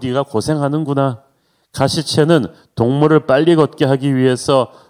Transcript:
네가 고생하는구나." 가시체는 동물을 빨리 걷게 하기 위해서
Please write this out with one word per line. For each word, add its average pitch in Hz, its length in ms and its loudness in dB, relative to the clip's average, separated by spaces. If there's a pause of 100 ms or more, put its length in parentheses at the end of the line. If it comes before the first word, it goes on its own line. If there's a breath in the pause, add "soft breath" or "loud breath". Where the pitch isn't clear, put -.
네가 131 220 -4
고생하는구나." 139 1000 -4 (500)
가시체는 147 720 0 (280 loud breath)
동물을 143 520 2
빨리 156 280 2
걷게 151 300 0
하기 135 320 0
위해서 127 560 0 (180 loud breath)